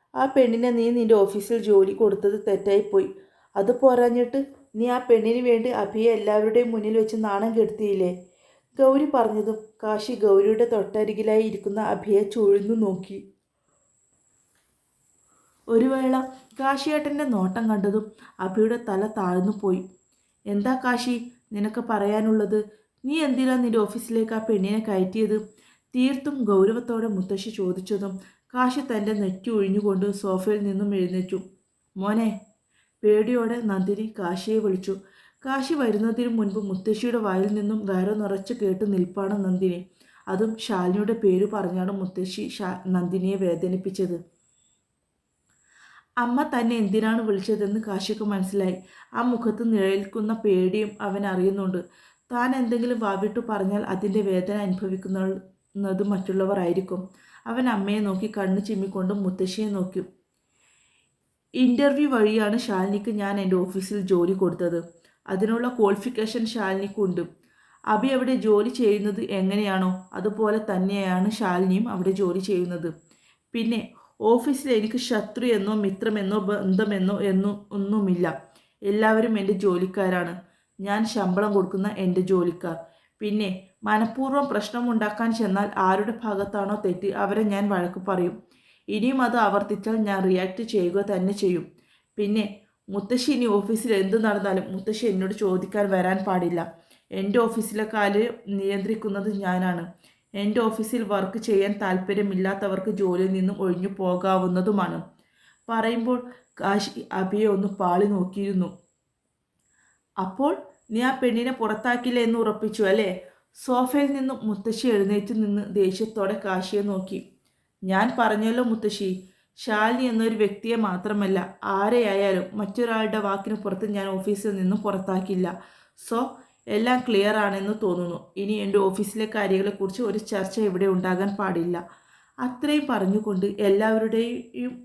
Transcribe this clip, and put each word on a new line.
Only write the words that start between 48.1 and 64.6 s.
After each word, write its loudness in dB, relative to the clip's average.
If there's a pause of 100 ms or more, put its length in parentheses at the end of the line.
മനസ്സിലായി. 0 (320)
ആ -6
മുഖത്ത് 0
നിഴലിക്കുന്ന 0
പേടിയും 2 (100)
അവൻ -4
അറിയുന്നുണ്ട്. 0 (500)
താൻ 0
എന്തെങ്കിലും 0
വാവിട്ടു -2
പറഞ്ഞാൽ -2
അതിൻ്റെ -2
വേദന 0
അനുഭവിക്കുന്നത് -4
മറ്റുള്ളവർ 0
ആയിരിക്കും. -2 (460)
അവൻ -2
അമ്മയെ 0
നോക്കി -2
കണ്ണു 0
ചിമ്മിക്കൊണ്ട് -2
മുത്തശ്ശിയെ -2
നോക്കി. -4 (1500)
"ഇന്റർവ്യൂ 4
വഴിയാണ് 4
ശാലിനിക്ക് -2
ഞാൻ -4
എൻ്റെ 2
ഓഫീസിൽ -2
ജോലി 2
കൊടുത്തത്. 0 (500)